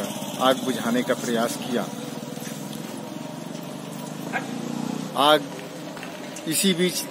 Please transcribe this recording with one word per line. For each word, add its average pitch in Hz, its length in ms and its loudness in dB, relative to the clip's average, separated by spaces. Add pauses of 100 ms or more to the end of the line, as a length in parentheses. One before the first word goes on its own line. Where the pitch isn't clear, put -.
(400)
आग 131 160 8
बुझाने 117 460 2
का 123 120 4
प्रयास 117 420 2
किया। 113 300 0 (3250)
आग, 147 260 10 (1040)
इसी 180 260 4
बीच 175 360 2